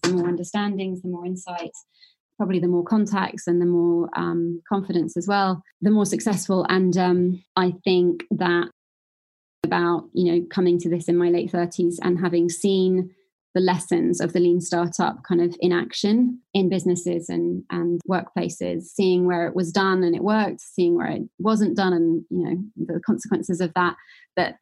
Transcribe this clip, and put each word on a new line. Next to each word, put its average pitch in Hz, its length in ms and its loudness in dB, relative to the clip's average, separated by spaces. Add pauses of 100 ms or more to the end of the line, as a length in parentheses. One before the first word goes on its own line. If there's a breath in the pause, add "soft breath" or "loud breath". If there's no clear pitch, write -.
the 180 100 2
more 175 140 0
understandings, 190 720 -4
the 180 80 -8
more 175 160 -8
insights, 180 580 -10 (540 soft breath)
probably 185 220 0
the 175 80 0
more 175 160 2
contacts 202 640 -2
and 175 120 2
the 175 60 2
more, 170 500 2
um, 170 540 -4
confidence 180 480 -2
as 170 100 -4
well, 196 360 0 (180 soft breath)
the 196 80 2
more 208 160 4
successful. 190 640 0
And, 185 260 2
um, 180 480 2 (120)
I 185 180 2 (100)
think 180 460 2
that 175 380 0 (1000)
about, 175 480 0
you 175 180 2
know, 170 180 0
coming 175 300 2
to 175 100 -4
this 170 200 -2
in 170 80 2
my 175 120 2
late 175 220 0
thirties 175 500 -2
and 180 160 0
having 175 320 2
seen 185 640 0 (400 loud breath)
the 185 80 2
lessons 175 600 0
of 165 120 -2
the 180 60 2
lean 175 220 4
startup 170 680 -2
kind 175 140 2
of 175 180 0
in 180 120 2
action 220 680 0 (140)
in 190 160 4
businesses 175 600 -2
and, 175 400 -2
and 175 300 -2 (100)
workplaces, 175 720 -4
seeing 180 420 2
where 170 220 0
it 170 80 -6
was 175 160 -2
done 190 320 2
and 170 120 2
it - 80 -4
worked, 208 380 0
seeing 175 340 0
where 170 120 -2
it - 160 -6 (160)
wasn't 202 360 2
done 185 180 2
and, 165 360 2
you 175 140 -2
know, - 140 -2 (200)
the - 280 -6
consequences - 540 -2
of 175 140 -2
that, 180 220 0 (420 loud breath)
that, 170 240 0